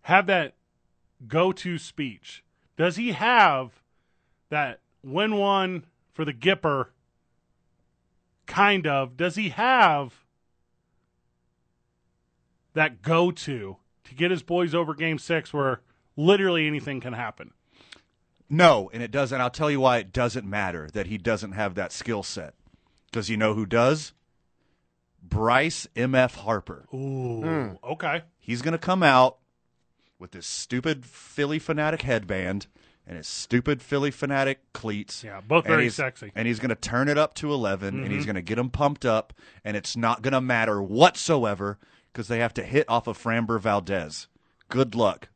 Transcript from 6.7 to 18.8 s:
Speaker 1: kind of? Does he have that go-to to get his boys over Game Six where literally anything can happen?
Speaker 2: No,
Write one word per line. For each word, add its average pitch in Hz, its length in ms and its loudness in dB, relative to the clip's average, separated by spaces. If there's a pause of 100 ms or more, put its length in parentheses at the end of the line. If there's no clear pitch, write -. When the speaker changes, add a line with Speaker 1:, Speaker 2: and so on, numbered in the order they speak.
Speaker 1:
kind 196 400 2
of? 135 320 -2
Does 170 180 -2
he 202 140 -4
have 180 640 4 (2500)
that 151 280 0
go-to 147 760 -2 (260)
to - 120 -20
get 170 160 0
his 170 120 -4
boys 170 320 -2
over 160 180 0
Game 156 240 -2
Six 160 360 -4
where 135 280 -2 (340)
literally 175 520 4
anything 147 320 -6
can 120 140 -10
happen? 113 380 -10 (960)
Speaker 2:
No, 147 460 6